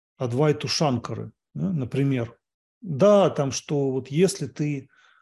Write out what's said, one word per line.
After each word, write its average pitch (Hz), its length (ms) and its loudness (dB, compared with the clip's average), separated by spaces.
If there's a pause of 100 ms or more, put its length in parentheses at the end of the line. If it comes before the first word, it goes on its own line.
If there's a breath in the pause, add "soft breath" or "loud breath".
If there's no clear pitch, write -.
(180)
Адвайту 139 520 0
Шанкары, 117 600 -2 (240)
да, 160 180 -2
например. 131 640 -2 (440)
Да, 190 500 4
там, 139 200 -2
что 139 400 -2
вот 131 180 -6
если 156 380 0
ты, 143 420 -6 (320 soft breath)